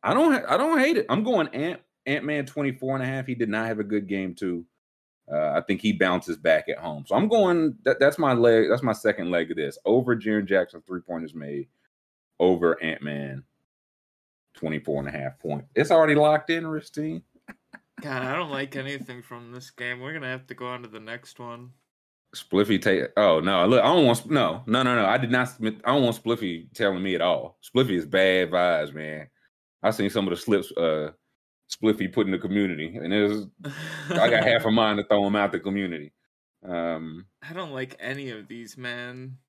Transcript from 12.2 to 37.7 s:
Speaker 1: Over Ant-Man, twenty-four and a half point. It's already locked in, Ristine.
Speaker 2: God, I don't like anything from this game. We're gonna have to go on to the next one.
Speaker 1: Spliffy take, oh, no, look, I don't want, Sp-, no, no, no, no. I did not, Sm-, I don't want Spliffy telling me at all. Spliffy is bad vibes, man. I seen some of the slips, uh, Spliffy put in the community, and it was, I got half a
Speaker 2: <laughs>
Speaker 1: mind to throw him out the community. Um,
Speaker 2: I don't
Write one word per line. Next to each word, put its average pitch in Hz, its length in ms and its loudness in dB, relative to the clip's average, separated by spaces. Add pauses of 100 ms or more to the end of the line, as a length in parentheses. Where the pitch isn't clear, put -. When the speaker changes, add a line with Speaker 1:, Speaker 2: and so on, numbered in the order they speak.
Speaker 1:
Over 85 420 4
Ant-Man, 71 640 -6 (1080)
twenty-four 76 440 -4
and 69 80 -6
a 73 100 -8
half 67 220 -8
point. 73 240 -8 (100)
It's 143 160 0
already 156 260 6
locked 151 340 2
in, 165 180 -2
Ristine. 156 560 -8 (800)
Speaker 2:
God, 131 220 -6
I 131 120 -4
don't 165 160 -6
like 139 240 -8
anything 135 460 -10
from 120 320 -18
this 127 180 -18
game. 123 300 -10
We're 139 120 -10
gonna 147 140 -10
have 131 200 -10
to 127 60 -14
go 123 140 -10
on 123 160 -10
to 117 60 -18
the 110 100 -16
next 117 400 -16
one. 120 320 -16 (640)
Speaker 1:
Spliffy 101 460 2
take, 92 220 2 (120)
oh, 92 240 6
no, 90 280 2
look, 120 140 6
I 107 60 4
don't 160 180 6
want, 117 140 4
Sp-, - 140 -16
no, 92 320 0
no, 123 180 2
no, 123 120 2
no. 110 100 2
I 107 140 2
did 117 120 -2
not, 123 180 2
Sm-, 110 180 -6 (180)
I 123 80 2
don't 143 100 4
want 117 180 0
Spliffy 98 520 -4
telling 98 280 0
me 95 140 -2
at 80 60 0
all. 82 420 0
Spliffy 123 320 0
is 82 120 -2
bad 92 440 4
vibes, 85 420 0
man. 76 340 -12 (560)
I 107 80 2
seen 101 180 -2
some 98 180 -2
of 90 40 -2
the 87 60 -4
slips, 101 400 0
uh, 78 340 0 (580)
Spliffy 104 420 0
put 107 140 0
in 95 60 -2
the 90 80 -2
community, 90 560 -2
and 85 180 -6
it 104 140 4
was, 104 200 -2 (640)
I 170 180 4
got 110 160 4
half 117 200 2
a 110 60 2
Speaker 2:
<laughs> - 0 -
Speaker 1:
mind 110 260 2
to 101 60 -2
throw 104 240 2
him 101 80 0
out 101 160 2
the 92 80 -4
community. 90 520 -6 (560)
Um, 85 580 -6 (220)
Speaker 2:
I 160 60 -14
don't 170 180 -10